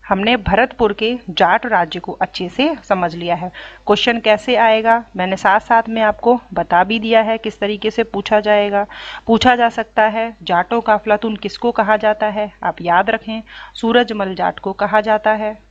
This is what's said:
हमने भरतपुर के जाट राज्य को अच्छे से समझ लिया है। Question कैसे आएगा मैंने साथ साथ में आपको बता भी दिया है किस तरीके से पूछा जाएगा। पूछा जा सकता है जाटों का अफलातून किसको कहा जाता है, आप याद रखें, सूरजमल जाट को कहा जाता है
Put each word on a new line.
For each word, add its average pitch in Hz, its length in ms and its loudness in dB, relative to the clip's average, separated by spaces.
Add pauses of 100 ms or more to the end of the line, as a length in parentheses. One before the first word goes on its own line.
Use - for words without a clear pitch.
हमने 208 340 0
भरतपुर 208 540 0
के 220 200 -2 (180)
जाट 185 360 0
राज्य 175 340 0
को 170 140 -10
अच्छे 180 360 -6
से 269 160 0 (180)
समझ 180 300 -2
लिया 170 200 -4
है। 175 160 -8 (360)
Question 233 340 2
कैसे 220 380 2
आएगा 220 360 4 (220)
मैंने 190 200 -2
साथ 202 260 2
साथ 226 260 2
में 226 140 -2
आपको 220 360 2 (160)
बता 175 300 2
भी 220 160 -2
दिया 226 220 4
है 220 160 0
किस 220 220 -8
तरीके 208 300 -2
से 226 140 -2
पूछा 208 360 0
जाएगा। 202 440 2 (420)
पूछा 226 300 4
जा 240 140 2
सकता 220 380 0
है 226 180 -2 (180)
जाटों 185 360 0
का 226 140 2
अफलातून 214 440 -2
किसको 240 340 -4
कहा 214 260 2
जाता 214 300 0
है, 208 240 -6 (100)
आप - 200 -4
याद 175 280 2
रखें, 220 320 -4 (320)
सूरजमल 226 600 0
जाट 180 240 -4
को 190 160 -6
कहा 208 280 0
जाता 214 320 0
है 214 220 -6 (140)